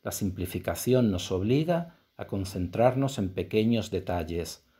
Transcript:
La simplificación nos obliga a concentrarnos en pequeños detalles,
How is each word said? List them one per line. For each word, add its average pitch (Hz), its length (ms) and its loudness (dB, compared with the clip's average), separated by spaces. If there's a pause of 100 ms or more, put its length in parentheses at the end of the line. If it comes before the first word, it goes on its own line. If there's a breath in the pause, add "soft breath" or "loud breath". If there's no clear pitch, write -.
La 107 80 -6
simplificación 95 1000 0
nos 92 220 -2
obliga 151 680 0 (160 loud breath)
a - 120 -10
concentrarnos 110 880 0
en 95 160 0
pequeños 107 580 2
detalles, 85 760 -4 (140)